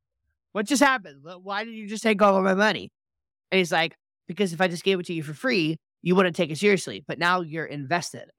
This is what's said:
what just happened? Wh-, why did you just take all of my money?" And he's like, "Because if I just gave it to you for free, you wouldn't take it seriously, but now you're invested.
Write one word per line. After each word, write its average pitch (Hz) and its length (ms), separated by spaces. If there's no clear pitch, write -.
what 208 140
just 269 160
happened? 190 420
Wh-, 180 200
why 196 200
did 226 100
you 214 140
just 208 140
take 214 200
all 202 140
of 190 80
my 190 100
money?" 190 360
And 190 60
he's 170 140
like, 165 240
"Because 180 260
if 160 60
I 185 80
just 170 160
gave 190 160
it 175 60
to 180 80
you 160 100
for 151 100
free, 165 440
you 175 140
wouldn't 185 200
take 170 140
it 151 80
seriously, 185 500
but 151 100
now 175 240
you're 156 240
invested. 147 720